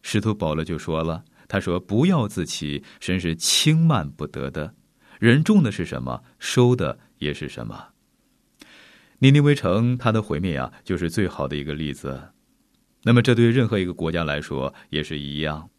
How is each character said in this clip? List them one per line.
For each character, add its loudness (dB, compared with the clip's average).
使 -2
徒 -2
保 -2
罗 -4
就 -6
说 -4
了， -6
他 -2
说 -2
：“不 0
要 2
自 -6
欺， -8
神 -4
是 -2
轻 0
慢 2
不 -10
得 -8
的， -10
人 6
种 6
的 0
是 -6
什 -8
么， -8
收 4
的 -4
也 -4
是 -10
什 -12
么。” -14
尼 8
尼 8
微 6
城 0
它 0
的 2
毁 -4
灭 -2
啊， -6
就 -2
是 -2
最 0
好 -4
的 -6
一 -6
个 -8
例 -6
子。 -12
那 4
么 8
这 4
对 6
任 2
何 0
一 0
个 -6
国 -4
家 -2
来 -2
说 -6
也 -2
是 -8
一 -8
样。 -6